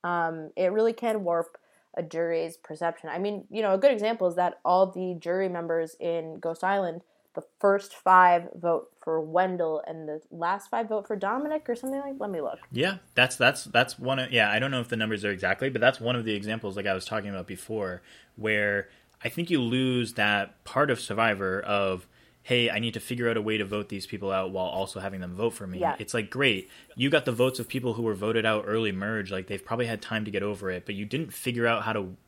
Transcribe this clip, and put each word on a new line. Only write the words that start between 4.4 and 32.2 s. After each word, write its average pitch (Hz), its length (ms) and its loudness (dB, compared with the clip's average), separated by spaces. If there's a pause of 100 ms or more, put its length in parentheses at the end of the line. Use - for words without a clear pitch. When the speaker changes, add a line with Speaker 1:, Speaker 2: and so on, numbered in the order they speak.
Speaker 1:
all 180 280 6
the 185 280 -4
jury 185 300 0
members 165 500 -2
in 160 400 -4
Ghost 165 240 -4
Island, 185 380 0 (340)
the 165 80 -8 (160)
first 202 360 4
five 180 600 8
vote 170 340 0 (120)
for 160 200 -2
Wendell 165 680 0
and 160 220 -10
the 156 100 -6 (120)
last 175 380 -4
five 226 200 -2
vote 214 180 -2
for 220 80 -2
Dominic 269 540 -2
or 233 60 0
something 262 240 -4
like, 277 180 -8
let 208 140 -6
me 165 100 -4
look. - 180 -6 (120)
Speaker 2:
Yeah, 175 260 0 (180)
that's, 127 200 4
that's, - 300 2
that's - 340 2
one 131 200 0
of, 123 120 -4
yeah, 110 180 6
I 104 100 2
don't 135 120 0
know 127 100 0
if 117 80 -6
the 120 80 -2
numbers 110 260 -2
are 101 80 2
exactly, 98 380 0
but 123 100 -2
that's 127 220 4
one 123 140 0
of 117 100 -2
the 110 80 0
examples, 104 420 -4
like 101 120 -4
I 98 60 2
was 95 120 -4
talking 101 240 -4
about 92 180 -8
before, 95 540 -6 (340)
where 104 540 0 (340)
I - 60 -4
think 170 200 -6
you 156 120 4
lose 123 520 0
that 104 500 0
part 143 260 2
of 120 100 0
Survivor 101 640 0
of, 98 460 0 (340)
"Hey, 120 280 2
I 104 100 0
need 113 160 -2
to 113 60 -6
figure 120 280 -2
out 113 80 2
a 110 40 0
way 110 160 0
to 104 80 0
vote 101 240 -4
these 98 180 -8
people 98 240 -4
out 95 200 0
while 92 140 -2
also 95 360 -4
having 95 180 -6
them 90 160 -8
vote 113 160 0
for 101 160 -10
me." 92 120 -8
Speaker 1:
Yeah. 160 200 0
Speaker 2:
It's 107 140 -10
like, 110 160 -2
great, 123 400 0 (260)
you 127 140 2
got 147 160 4
the 139 80 2
votes 127 260 2
of 113 80 -6
people 120 260 -2
who 117 100 -4
were 110 120 0
voted 110 300 0
out 107 200 2
early 107 280 0
merge. 101 380 -4
Like, 92 160 -6
they've 98 160 -8
probably 120 240 -2
had 113 140 -4
time 110 240 -4
to 104 60 -6
get 98 100 0
over 98 300 -4
it, 90 140 -6
but 107 100 -6
you 104 100 -6
didn't 143 280 -4
figure 120 340 0
out 113 160 2
how 110 100 -2
to 95 220 -4 (120)